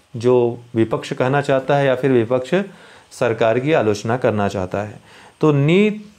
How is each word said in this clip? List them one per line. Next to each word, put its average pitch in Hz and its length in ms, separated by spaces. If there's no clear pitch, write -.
जो 120 440
विपक्ष 117 380
कहना 139 280
चाहता 139 360
है, 139 100
या 131 80
फिर 131 160
विपक्ष 127 440
सरकार 113 460
की 139 140
आलोचना 113 440
करना 107 320
चाहता 98 340
है। 104 180
तो 156 120
नीत, 180 540